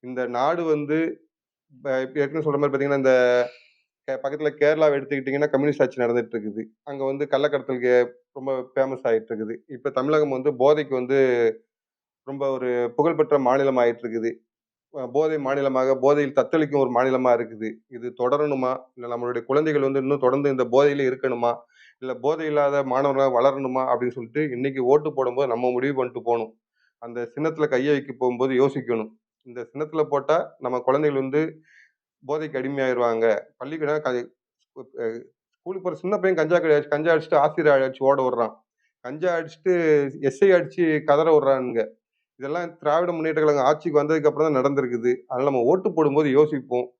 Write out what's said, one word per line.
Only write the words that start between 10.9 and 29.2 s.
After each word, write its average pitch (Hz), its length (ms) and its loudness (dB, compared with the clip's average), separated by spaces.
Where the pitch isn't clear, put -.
வந்து 127 240 0
ரொம்ப 139 240 -4
ஒரு 123 440 -2
புகழ்பெற்ற 147 440 2
மாநிலம் 135 380 2
ஆயிட்டு 120 260 0
இருக்குது. 113 280 -4
அ, 131 140 -10
போதை 156 320 0
மாநிலமாக, 135 560 0
போதையில் 143 400 2
தத்தளிக்கும் 147 440 0
ஒரு 131 120 2
மாநிலமா 127 420 2
இருக்குது. 110 360 -4
இது 120 300 -12
தொடரணுமா, 131 540 0
இல்ல 120 240 -10
நம்மளுடைய 120 260 -6
குழந்தைகள் 143 380 0
வந்து 135 180 0
இன்னும் 135 200 -2
தொடர்ந்து 135 300 2
இந்த 127 140 0
போதையில 139 420 2
இருக்கணுமா, 127 460 -2
இல்ல 127 140 -8
போதை 151 320 -4
இல்லாத 143 380 0
மாணவர்களா 135 480 2
வளரணுமா 131 520 0
அப்படின்னு 123 280 -2
சொல்லிட்டு 131 380 -6
இன்னைக்கு 131 360 -4
ஓட்டு 147 280 4
போடும்போது 131 340 -2
நம்ம 127 240 -2
முடிவு 131 240 -2
பண்ணிட்டு 123 260 -4
போகணும். 113 320 -4
அந்த 120 380 -10
சின்னத்துல 156 320 -2
கையை 135 260 0
வைக்க 135 240 -4
போகும்போது 127 360 0
யோசிக்கணும். 123 580 0